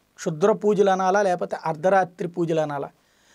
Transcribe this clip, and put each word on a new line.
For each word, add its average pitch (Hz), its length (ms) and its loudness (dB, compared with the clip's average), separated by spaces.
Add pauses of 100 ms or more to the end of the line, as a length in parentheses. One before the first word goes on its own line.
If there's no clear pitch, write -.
(160)
క్షుద్ర 175 360 0
పూజలు 202 380 2
అనాలా 190 320 2
లేకపోతే 190 440 -2
అర్ధరాత్రి 175 640 0
పూజలు 170 320 -2
అనాలా, 147 300 -4 (460)